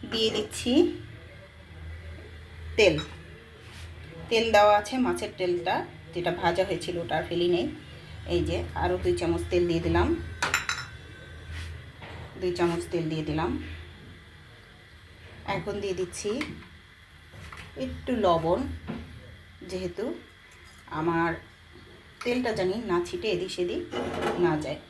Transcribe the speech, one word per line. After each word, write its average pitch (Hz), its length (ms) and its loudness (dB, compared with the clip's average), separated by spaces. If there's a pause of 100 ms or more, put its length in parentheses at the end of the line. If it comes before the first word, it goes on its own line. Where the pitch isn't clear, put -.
(120)
দিয়ে 226 240 4
দিচ্ছি 214 360 -2 (2000)
তেল, 180 180 10 (1300)
তেল 226 140 4 (100)
দেওয়া 208 260 10
আছে, 208 140 -6 (120)
মাছের 202 320 -2
তেলটা 175 360 2 (400)
যেটা 175 160 0 (100)
ভাজা 175 280 4
হয়েছিল 170 340 -2
ওটা 165 160 -2
আর 165 100 -2
ফেলি 175 260 2
নেই। 156 120 2 (680)
এই 175 140 4
যে 170 80 0 (260)
আরও 175 120 2 (100)
দুই 180 160 4
চামচ 170 220 2 (100)
তেল 175 180 6
দিয়ে 165 160 2
দিলাম, 170 220 4 (2250)
দুই 180 180 0
চামচ 175 240 2 (100)
তেল 165 200 2
দিয়ে 156 160 0
দিলাম। 156 220 0 (2000)
এখন 196 260 -4
দিয়ে 190 180 -2
দিচ্ছি 185 300 -4 (1500)
একটু 254 280 -4 (120)
লবণ, 170 360 6 (1080)
যেহেতু 185 340 -4 (960)
আমার 165 320 4 (960)
তেলটা 247 340 2
জানি 185 160 4 (160)
না 175 60 4 (100)
ছিটে 180 280 -4
এদিক 180 220 -2
সেদিক 180 260 0 (640)
না 156 80 6 (100)
যায়। 147 260 -4